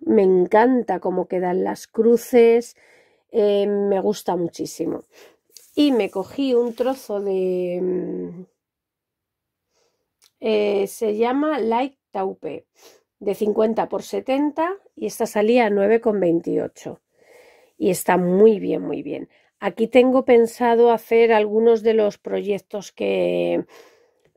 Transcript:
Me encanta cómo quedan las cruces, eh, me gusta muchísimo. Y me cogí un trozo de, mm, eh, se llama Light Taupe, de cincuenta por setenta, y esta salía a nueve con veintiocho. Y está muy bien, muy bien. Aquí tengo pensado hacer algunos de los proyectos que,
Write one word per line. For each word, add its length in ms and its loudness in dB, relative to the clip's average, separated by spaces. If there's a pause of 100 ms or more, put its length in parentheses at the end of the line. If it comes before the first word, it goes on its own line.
Me 240 2
encanta 760 2
cómo 300 -4
quedan 340 -4
las 240 -6
cruces, 920 4 (540)
eh, 380 0
me 320 0
gusta 340 -4
muchísimo. 680 -6 (720)
Y 140 4
me 180 0
cogí 460 -4
un 220 0
trozo 440 -4
de, 640 -4
mm, 600 -6 (2000)
eh, 480 -2
se 300 -6
llama 420 -2
Light 400 -4 (140)
Taupe, 560 -8 (500)
de 160 -4
cincuenta 540 0
por 160 -8
setenta, 720 -4 (180)
y 120 -10
esta 200 -4
salía 400 2
a 40 0
nueve 300 2
con 200 0
veintiocho. 800 -4 (760)
Y 140 0
está 260 0
muy 440 4
bien, 220 -4
muy 200 -8
bien. 260 -10 (300)
Aquí 300 -4
tengo 360 4
pensado 680 4
hacer 400 2
algunos 500 2
de 120 2
los 240 0
proyectos 760 -8
que, 720 -2 (720)